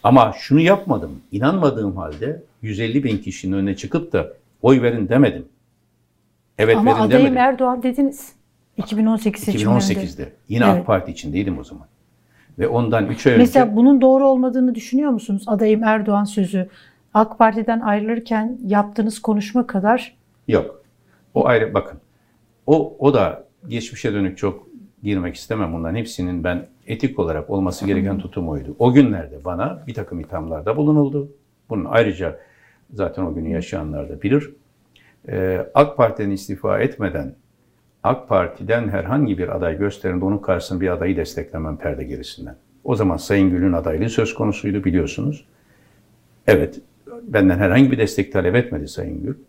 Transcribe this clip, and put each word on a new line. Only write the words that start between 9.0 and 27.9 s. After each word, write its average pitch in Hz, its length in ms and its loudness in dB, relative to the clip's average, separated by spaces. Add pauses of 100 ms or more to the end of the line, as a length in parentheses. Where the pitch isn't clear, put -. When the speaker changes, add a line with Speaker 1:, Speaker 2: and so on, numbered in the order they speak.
Speaker 2:
on 220 100 4
sekiz 214 280 -2
seçimlerinde. 190 200 -2
Speaker 1:
İki 107 60 2
bin - 60 6
on - 40 6 (220)
sekizde. - 280 -8 (200)
Yine 117 160 2
Speaker 2:
Evet. 98 140 6
Speaker 1:
ak 175 60 -6
Parti 98 260 0
içindeydim 90 480 -4
o - 40 -12
zaman. - 240 -20 (720)
Ve 117 80 0
ondan 113 400 0
üç - 200 0
ay 120 100 8
Speaker 2:
Mesela 247 280 6
Speaker 1:
önce 208 100 -4
Speaker 2:
bunun 254 260 6
doğru 262 260 6
olmadığını 254 480 2
düşünüyor 269 360 -2
musunuz? 202 360 -2
Adayım 214 360 2
Erdoğan 208 400 0
sözü 185 460 -2 (440)
ak 220 260 2
Parti'den 226 400 2
ayrılırken 226 840 -2
yaptığınız 208 540 0
konuşma 220 480 0
kadar. 208 480 0 (320)
Speaker 1:
Yok. - 340 0 (520)
O - 140 2
ayrı, 113 260 2
bakın. - 260 -4 (680)
O, 147 320 2
o 139 140 4
da 98 300 0 (240)
geçmişe 113 460 -6
dönük 95 240 -2
çok 95 300 -6 (360)
girmek 95 320 -4
istemem 98 380 -6
bunların. 82 220 -6
Hepsinin 90 480 -6
ben 87 220 -4 (220)
etik 127 320 -4
olarak 78 300 -4
olması 98 360 -4
gereken 98 300 -2